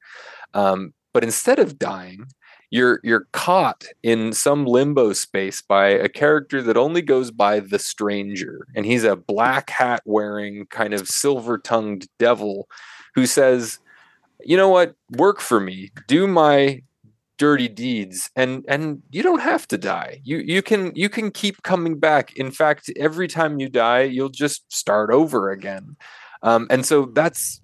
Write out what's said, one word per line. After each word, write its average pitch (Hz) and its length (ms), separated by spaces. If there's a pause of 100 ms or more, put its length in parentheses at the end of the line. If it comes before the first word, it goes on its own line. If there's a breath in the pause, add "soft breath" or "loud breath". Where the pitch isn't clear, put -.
(540 loud breath)
Um, 95 400 (200)
but 117 120
instead 240 340
of 165 180
dying, 95 500 (420 soft breath)
you're, 123 320
you're 113 300
caught 175 540 (180)
in 113 300
some 143 320
limbo 127 480
space - 480
by 98 260
a 101 220
character 147 520
that 113 140
only 156 260
goes 131 300
by 107 300
the 98 180
Stranger. 101 960
And 107 100
he's 117 200
a 101 100
black 113 540
hat 123 360
wearing, 104 640
kind 107 240
of 95 140
silver 123 500
tongued 107 500 (120)
devil 104 480 (480 loud breath)
who 131 100
says, 127 540 (640 soft breath)
"You 170 140
know 196 120
what? 180 260 (160)
Work 190 280
for 117 220
me. 95 300 (160)
Do 175 200
my 143 540 (560)
dirty 143 320
deeds, 208 640
and, 131 320
and 147 340 (100)
you 147 120
don't 349 180
have 285 280
to 220 80
die. - 460
You, 139 160
you 175 240
can, 190 320
you 180 120
can 214 240
keep 196 320
coming 170 360
back. 151 360
In 135 160
fact, 147 460
every 160 300
time 156 320
you 135 100
die, 120 320
you'll 135 280
just 143 440
start 107 360
over 123 420
again." 98 440 (480 loud breath)
Um, 113 260
and 131 160
so 143 280
that's - 500